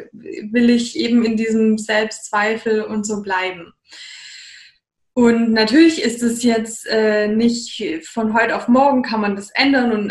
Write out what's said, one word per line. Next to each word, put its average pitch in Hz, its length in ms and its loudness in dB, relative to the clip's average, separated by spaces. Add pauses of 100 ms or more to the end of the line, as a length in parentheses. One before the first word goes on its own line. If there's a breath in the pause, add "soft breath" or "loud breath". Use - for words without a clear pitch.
(120)
will 233 560 -2
ich 240 300 0
eben 233 260 2
in 220 120 -2
diesem 220 420 0
Selbstzweifel 214 1040 -2
und 214 240 -6
so 208 160 -4
bleiben? 185 500 -6 (1400 loud breath)
Und 233 380 4
natürlich 240 500 4
ist 233 200 -2
es 233 200 -2
jetzt, 226 460 -2
äh, 214 400 0
nicht 233 540 0 (240)
von 220 280 -4
heute 226 200 2
auf - 140 -6
morgen 262 340 4
kann 220 200 -4
man 202 120 -2
das 202 200 -12
ändern 254 380 2
und 208 180 -2